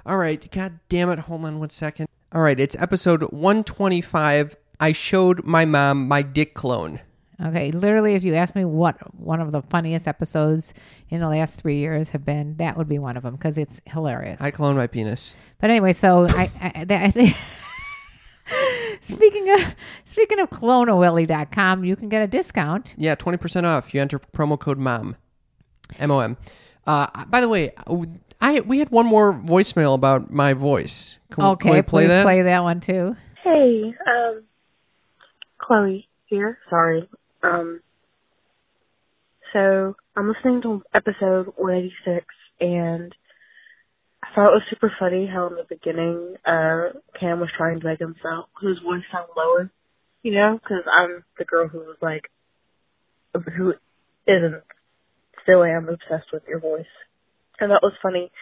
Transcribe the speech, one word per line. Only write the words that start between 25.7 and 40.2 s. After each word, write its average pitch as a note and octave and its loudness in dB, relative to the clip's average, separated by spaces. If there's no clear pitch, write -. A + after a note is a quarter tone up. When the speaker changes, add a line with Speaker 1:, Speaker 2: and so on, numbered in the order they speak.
Speaker 1:
M D3 -2
O C#3 2
M. A#2 -4
Uh, C#3+ -2
by A#3+ 2
the B3 4
way, F#3+ 0
I, C#4 2
we C4 -2
had D4 -2
one A#3 4
more G#3+ 6
voicemail E3 2
about C3 2
my C#3 2
voice. C3+ -4
Can, F3 0
Speaker 2:
Okay, G3 2
Speaker 1:
can D#3 8
we G3 8
play D#3+ 4
Speaker 2:
please E3 6
Speaker 1:
that? F#3+ 6
Speaker 2:
play F#3 6
that F3+ 4
one F3 -2
too. F#3 -2
Speaker 3:
Hey, A#3+ 4
um, A#3 -2
Chloe G3+ 0
here. G#3+ -6
Sorry. E3 0
Um, F3 -2
so G3 0
I'm G3+ -2